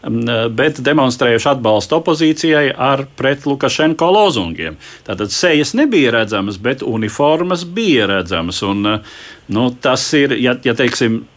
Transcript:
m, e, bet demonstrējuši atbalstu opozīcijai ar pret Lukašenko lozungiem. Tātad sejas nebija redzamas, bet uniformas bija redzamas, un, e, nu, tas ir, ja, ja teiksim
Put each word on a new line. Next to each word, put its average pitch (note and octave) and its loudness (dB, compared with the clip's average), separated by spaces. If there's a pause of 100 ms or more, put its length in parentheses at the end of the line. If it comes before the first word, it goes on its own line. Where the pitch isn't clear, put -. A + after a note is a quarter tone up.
m, A2+ -4 (100)
e, A#2+ 0 (160)
bet C3+ 0
demonstrējuši B2+ 2
atbalstu A2+ 0
opozīcijai D#3 2
ar C3+ 0 (100)
pret C#3 -2
Lukašenko D#3 0
lozungiem. E2+ 0 (320)
Tātad G2+ -6
sejas D#3 0
nebija A3 4
redzamas, G#2 -2
bet B2+ -4
uniformas D3+ 0
bija E3+ 0
redzamas, F2 -4
un, G2+ -2
e, G#2+ 0 (580)
nu, B2 0 (100)
tas C3 0 (160)
ir, C3+ 2
ja, B2 0 (100)
ja A#2 0
teiksim A#2 0 (160)